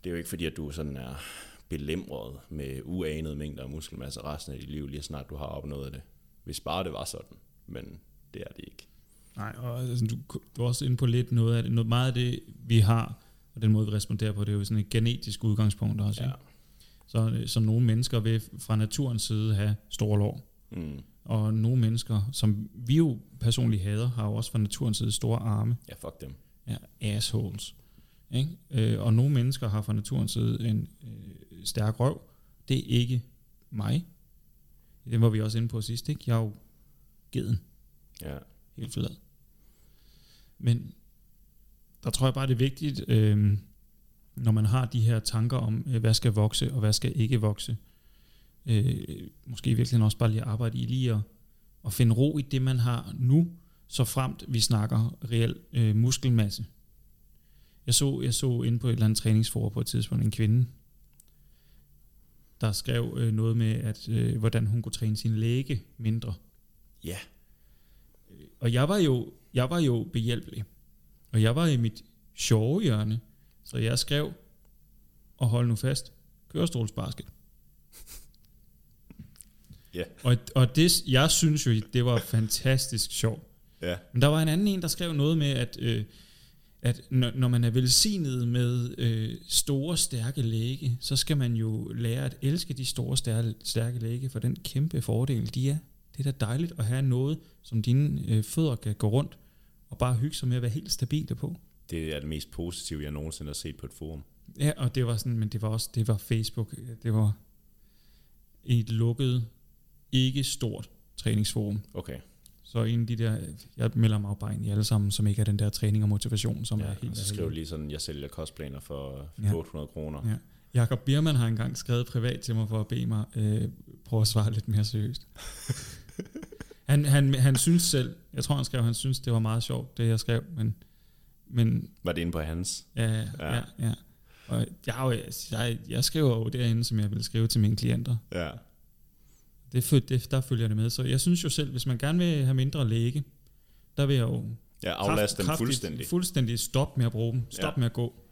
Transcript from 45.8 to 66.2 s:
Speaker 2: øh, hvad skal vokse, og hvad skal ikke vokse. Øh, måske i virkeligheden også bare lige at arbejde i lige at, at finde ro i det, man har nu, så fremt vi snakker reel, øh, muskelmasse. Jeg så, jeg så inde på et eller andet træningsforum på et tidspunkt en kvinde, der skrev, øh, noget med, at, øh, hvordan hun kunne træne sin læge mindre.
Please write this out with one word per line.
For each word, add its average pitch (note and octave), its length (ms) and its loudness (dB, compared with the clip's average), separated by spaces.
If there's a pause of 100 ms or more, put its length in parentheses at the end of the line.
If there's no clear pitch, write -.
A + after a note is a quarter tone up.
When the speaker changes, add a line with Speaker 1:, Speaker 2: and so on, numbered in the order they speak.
Speaker 2:
øh, B2 120 0
hvad A2 140 4
skal A#2 180 4
vokse, G#2+ 420 2
og C3 60 0
hvad G#2+ 140 4
skal - 220 0
ikke A2+ 260 2
vokse. G#2+ 360 -2 (880)
Øh, A2 640 0 (180)
måske B2 240 -4
i B2 40 6
virkeligheden A#2+ 320 4
også G#2+ 120 4
bare A#2 140 2
lige A2 100 0
at - 60 -4
arbejde A2+ 300 -2
i A#2+ 80 -2
lige B2+ 280 0
at, G#2+ 60 4 (680)
at G#2+ 80 -4
finde A#2 220 6
ro C#3+ 220 4
i C#3+ 40 0
det, C3 200 -2
man C3 180 2
har A#2+ 380 -2
nu, D3+ 340 6 (360)
så - 160 0
fremt C3 440 -2
vi A#2+ 120 0
snakker A2+ 580 2 (140)
reel, A#2 240 2 (180)
øh, A2+ 220 4
muskelmasse. A2+ 680 2 (1200)
Jeg B2 100 2
så, C#3 260 2
jeg B2 120 0
så A#2+ 280 0
inde A#2 180 0
på B2+ 80 -2
et A#2+ 60 2
eller A2+ 120 4
andet A2 120 4
træningsforum A2 560 2
på A#2 80 -2
et A#2 60 -2
tidspunkt A2+ 380 0
en G#2+ 60 2
kvinde, A2 340 4 (2000)
der A2 100 2
skrev, A#2+ 460 -2
øh, A#2 160 2
noget A2+ 240 2
med, A2 140 2
at, A2 380 -4
øh, A#2 300 2
hvordan A2+ 280 2
hun A2+ 140 0
kunne A2 120 -6
træne A2 240 0
sin A2 200 0
læge A#2+ 440 0 (160)
mindre. A2 360 -2 (720)